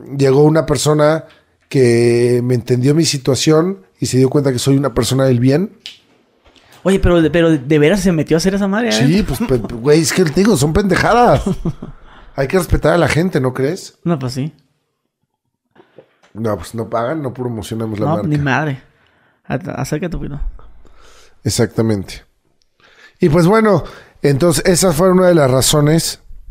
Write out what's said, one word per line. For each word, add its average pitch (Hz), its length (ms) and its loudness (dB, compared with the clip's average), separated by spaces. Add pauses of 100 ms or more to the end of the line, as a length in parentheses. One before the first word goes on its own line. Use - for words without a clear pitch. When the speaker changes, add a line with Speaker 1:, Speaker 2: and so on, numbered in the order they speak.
(160)
Speaker 1:
llegó 139 280 4
una 156 200 2
persona 151 600 0 (440)
que 120 720 2
me 123 120 0
entendió 123 400 0
mi 160 100 2
situación 156 800 0 (140)
y 120 80 -4
se 120 100 -2
dio 131 120 2
cuenta 139 220 0
que 123 60 -4
soy 135 200 2
una 139 180 -2
persona 131 300 0
del 127 140 2
bien. 139 380 0 (1040)
Speaker 2:
Oye, 185 180 0
pero, 175 200 4 (120)
pero 165 200 2
¿de 151 280 0
veras 160 200 2
se 185 120 0
metió 151 240 0
a 165 40 2
hacer 190 160 -2
esa 196 120 -2
madre 214 240 -2
Speaker 1:
Sí, 214 120 0
Speaker 2:
adentro? 165 340 0
Speaker 1:
pues, 226 120 -6 (120)
pe-, 117 140 -10
güey, 147 260 2
es 151 120 -2
que 185 100 2
te 156 80 0 (100)
digo, 202 160 2
son 147 160 0
pendejadas. 190 720 2 (460)
Speaker 2:
<laughs> - 460 -20
Speaker 1:
Hay 139 120 -4
que 185 100 -2
respetar 160 360 0
a 175 40 2
la 160 100 2
gente, 170 320 -2
¿no 131 140 -2
crees? 135 500 -6
Speaker 2:
No, - 140 -2
pues 127 160 -8
sí. 135 200 -8 (1800)
Speaker 1:
No, 107 240 -4
pues - 160 -14
no 113 160 -8
pagan, 120 320 -4
no 131 120 -8
promocionamos 113 680 -8
la 107 80 -2
Speaker 2:
No, 147 80 0
Speaker 1:
marca. 196 120 -4
Speaker 2:
ni 151 100 0
madre. 143 440 -4 (640)
At-, 139 240 -8 (100)
acércate 165 360 -6
un 143 80 -8
poquito. 143 180 -10 (1000)
Speaker 1:
Exactamente. 110 800 -4 (960)
Y 180 100 2
pues 165 180 4
bueno, 214 360 2 (380)
entonces 143 440 0
esa 185 260 2
fue 170 200 2
una 185 160 4
de 175 80 4
las 143 140 4
razones 147 680 0 (320)